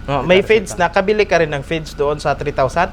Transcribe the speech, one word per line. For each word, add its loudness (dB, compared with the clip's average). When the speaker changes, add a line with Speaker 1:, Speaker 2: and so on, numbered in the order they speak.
Speaker 1:
Oh, -4
Speaker 2:
Ate 0
Speaker 1:
may 6
Speaker 2:
Rosita. 2
Speaker 1:
feeds 2
na. 0
Kabili 2
ka 2
rin 2
ng -4
feeds -6
doon 0
sa -2
three -4
thousand? 0